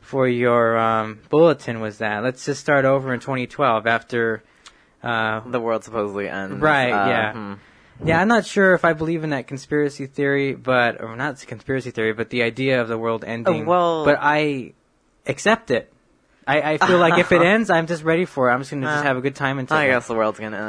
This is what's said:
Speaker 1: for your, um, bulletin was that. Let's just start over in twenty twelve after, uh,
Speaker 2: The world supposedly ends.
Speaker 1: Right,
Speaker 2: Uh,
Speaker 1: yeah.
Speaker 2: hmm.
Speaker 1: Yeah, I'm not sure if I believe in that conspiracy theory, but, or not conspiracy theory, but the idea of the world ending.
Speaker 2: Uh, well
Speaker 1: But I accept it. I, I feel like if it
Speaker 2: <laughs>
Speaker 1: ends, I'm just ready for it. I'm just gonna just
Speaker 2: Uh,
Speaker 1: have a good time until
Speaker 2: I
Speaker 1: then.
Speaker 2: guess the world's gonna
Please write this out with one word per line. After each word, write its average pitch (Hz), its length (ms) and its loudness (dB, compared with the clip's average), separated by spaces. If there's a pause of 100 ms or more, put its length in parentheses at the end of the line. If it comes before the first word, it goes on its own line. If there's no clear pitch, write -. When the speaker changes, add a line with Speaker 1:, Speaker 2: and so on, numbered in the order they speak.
Speaker 1:
for 131 260 0
your, 120 520 2
um, 110 400 0 (100)
bulletin 147 500 4
was 107 200 -8
that. 107 240 -4
Let's 127 220 -4
just 139 140 -4
start 139 260 2
over 135 280 0
in 120 60 -4
twenty 127 260 -6
twelve 117 400 0
after, 117 560 -2 (640)
uh, 110 440 -2
Speaker 2:
The 123 120 -4
world 113 240 -2
supposedly 104 440 -4
ends. 98 320 -8
Speaker 1:
Right, 139 320 2
Speaker 2:
Uh, 101 160 2
Speaker 1:
yeah. 110 260 0
Speaker 2:
hmm. 104 200 -10 (500)
Speaker 1:
Yeah, 160 160 2
I'm 190 80 2
not 226 200 2
sure 190 260 4
if 165 100 2
I 170 100 4
believe 160 300 -4
in 160 60 -4
that 135 160 -4
conspiracy 139 640 -4
theory, 139 480 0
but, 120 480 0
or 113 120 -10
not 131 300 -6
conspiracy 123 460 -6
theory, 110 220 -2
but 110 180 -6
the 123 100 -2
idea 127 400 0
of 113 60 -2
the 113 100 -4
world 113 260 -2
ending. 117 380 -2
Speaker 2:
Uh, 110 80 -4
well 170 360 2
Speaker 1:
But 143 140 4
I 147 540 0 (540)
accept 208 420 0
it. - 240 -2 (540)
I, 147 260 2
I 151 60 -2
feel 185 180 4
like 175 220 4
if 175 120 2
it 175 100 6
Speaker 2:
<laughs> 180 120 4
Speaker 1:
ends, 220 160 0
I'm 165 160 2
just 156 180 -6
ready 165 220 2
for 127 240 0
it. 120 40 4
I'm 131 80 -2
just 135 100 -12
gonna 143 160 -6
just 147 160 -2
Speaker 2:
Uh, 143 40 0
Speaker 1:
have 135 80 2
a 127 60 -6
good 139 140 -4
time 139 240 -4
until 143 180 -2
Speaker 2:
I 151 100 2
Speaker 1:
then. 131 80 4
Speaker 2:
guess 120 120 -2
the 117 80 -4
world's 110 240 0
gonna 107 180 -8 (100)